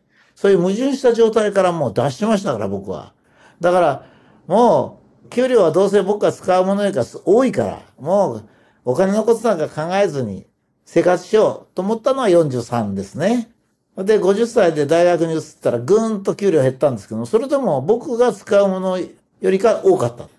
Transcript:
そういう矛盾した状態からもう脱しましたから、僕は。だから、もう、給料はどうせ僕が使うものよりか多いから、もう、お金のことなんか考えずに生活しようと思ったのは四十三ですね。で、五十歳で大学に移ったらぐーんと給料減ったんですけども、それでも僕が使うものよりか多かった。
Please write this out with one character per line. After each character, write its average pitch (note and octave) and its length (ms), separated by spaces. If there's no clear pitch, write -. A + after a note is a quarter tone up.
そ - 140
う G3+ 40
い G3 40
う F3 40
矛 F3 100
盾 B3+ 260
し - 60
た A#3+ 120
状 A3 160
態 G#3+ 220
か G3 120
ら F3+ 100
も D3 160
う G2 40
脱 C3+ 180
し G#3 140
ま A3 120
し F#3+ 60
た D3+ 100
か G#2+ 60
ら、 G2+ 100
僕 G2 220
は。 - 220
だ F3 140
か F#3 80
ら、 C#3 240
も F3 560
う、 - 40
給 B3+ 200
料 A#3+ 120
は D#3+ 100
ど F#3 160
う - 20
せ G3 140
僕 F#3+ 200
が E3 80
使 F#3 260
う F#3 80
も G3 80
の G3+ 100
よ G3 80
り D3+ 40
か A#2+ 80
多 A3 180
い A#3 80
か A#2 140
ら、 E2+ 160
も D#3+ 360
う、 G#2 80
お B2+ 100
金 F#3+ 160
の G#3+ 140
こ A#3 100
と - 100
な G#3+ 100
ん - 20
か D3+ 100
考 E3 300
え G3+ 100
ず C#3+ 160
に G2 240
生 E3 180
活 F3 180
し - 140
よ F3 340
う - 60
と F3+ 60
思 G#3 140
っ A3 60
た C4+ 120
の C4+ 80
は A3 80
四 E3+ 200
十 B2 120
三 A2 340
で G2 80
す - 120
ね。 A3 360
で、 G3+ 220
五 F3+ 140
十 A3+ 140
歳 G#3 240
で D3+ 140
大 E3 180
学 E3+ 220
に E3 80
移 D#3+ 60
っ - 20
た C3+ 100
ら A#2+ 80
ぐ D3 180
ー A3+ 100
ん G3 40
と F#3+ 100
給 G3 160
料 D#3+ 120
減 C3 100
っ - 40
た D3 160
ん A#2+ 40
で G2+ 60
す - 80
け A2+ 40
ど A2 60
も、 A#2 60
そ G#3+ 140
れ C4 100
で C#4+ 80
も E3+ 240
僕 A#3 360
が A#3+ 140
使 - 300
う G3 80
も F#3 100
の F#3 200
よ D#3+ 80
り F#3+ 180
か A3 240
多 F#3+ 140
か A#2+ 100
っ - 80
た。 - 240